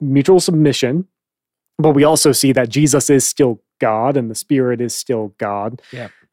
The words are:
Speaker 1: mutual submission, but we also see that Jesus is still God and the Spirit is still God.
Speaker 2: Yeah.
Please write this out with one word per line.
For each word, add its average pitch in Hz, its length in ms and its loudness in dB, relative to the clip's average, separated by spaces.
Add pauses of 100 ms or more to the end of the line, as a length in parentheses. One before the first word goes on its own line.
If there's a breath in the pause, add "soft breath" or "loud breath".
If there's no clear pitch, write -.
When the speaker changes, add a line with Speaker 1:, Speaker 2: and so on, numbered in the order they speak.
Speaker 1:
mutual 143 400 2
submission, 151 680 0 (720)
but 156 140 2
we 139 100 2
also 151 300 2
see 135 200 0
that 127 180 0
Jesus 143 380 0
is 139 180 2
still 123 360 -2 (180)
God 120 360 0
and 120 140 -2
the 110 40 -12
Spirit 123 460 -2
is 120 160 -6
still 110 420 -6
God. 104 420 -6 (120)
Speaker 2:
Yeah. 123 160 -14 (240 loud breath)